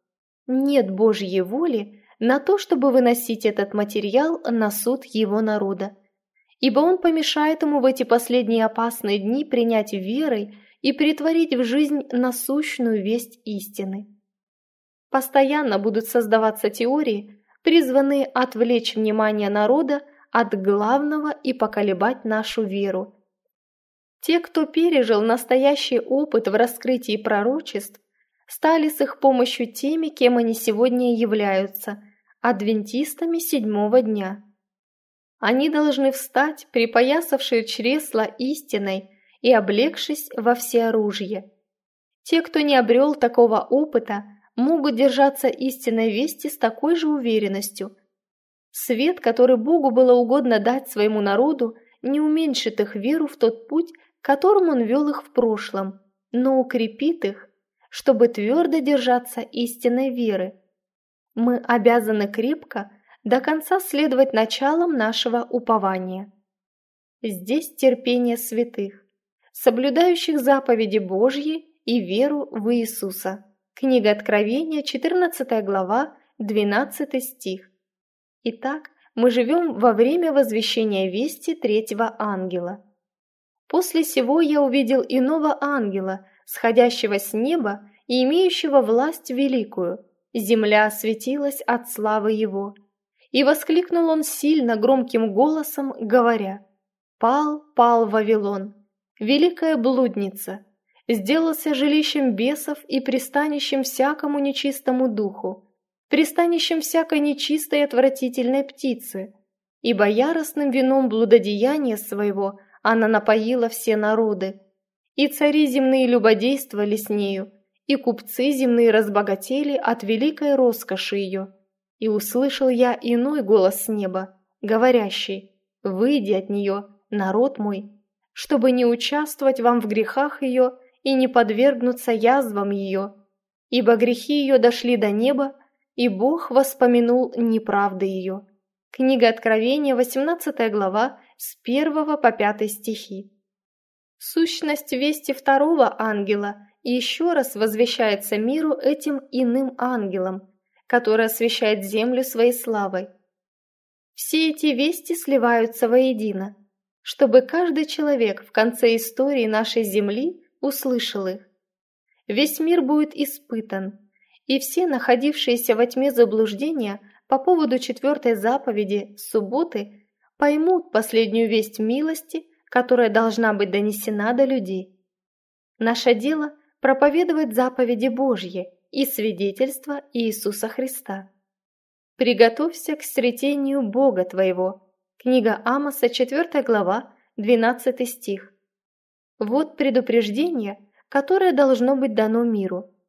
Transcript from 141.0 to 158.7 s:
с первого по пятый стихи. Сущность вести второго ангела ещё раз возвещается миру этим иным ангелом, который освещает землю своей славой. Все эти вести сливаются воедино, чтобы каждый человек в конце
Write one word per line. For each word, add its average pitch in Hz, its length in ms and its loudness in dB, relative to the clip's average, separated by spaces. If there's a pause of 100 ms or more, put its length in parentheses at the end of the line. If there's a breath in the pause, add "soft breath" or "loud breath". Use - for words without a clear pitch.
с - 260 -16
первого 302 540 -2
по 233 160 2
пятый 208 340 -2
стихи. 208 640 -10 (880)
Сущность 320 720 -4
вести 294 400 -2
второго 269 640 2
ангела 202 600 -2 (260 loud breath)
ещё 254 500 -2
раз 262 220 -2
возвещается 214 800 0
миру 294 340 0
этим 285 480 -2 (120)
иным 254 460 -2
ангелом, 196 720 -4 (380)
который 220 380 2
освещает 220 580 0
землю 226 400 -2
своей 247 300 2
славой. 202 560 -4 (1040)
Все 320 380 -2
эти 311 160 -2
вести 294 460 -2
сливаются 233 760 0
воедино, 220 640 0 (460)
чтобы 247 400 4
каждый 320 440 -2
человек 269 580 -2
в - 100 -20
конце 233 420 2